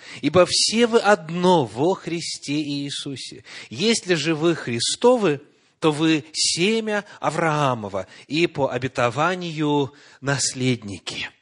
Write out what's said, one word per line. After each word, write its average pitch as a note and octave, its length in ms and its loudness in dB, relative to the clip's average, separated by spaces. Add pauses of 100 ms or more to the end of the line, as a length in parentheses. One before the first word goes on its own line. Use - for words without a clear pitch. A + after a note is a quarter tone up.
(220)
ибо E3 260 6
все - 380 2
вы A3+ 140 4
одно F3 640 4
во B2+ 300 0
Христе D#3 680 -6
Иисусе. C#3+ 800 -8 (280)
Если F3+ 440 0
же D#3 220 0
вы D#3+ 180 2
Христовы, D3+ 840 0 (380)
то D#3+ 140 2
вы D#3 400 0
семя G#3 720 -2 (160)
Авраамова C#3 880 0 (220)
и D#3+ 180 0
по C#3+ 240 -2
обетованию D3 1200 0 (300)
наследники. B2+ 1080 -4 (120)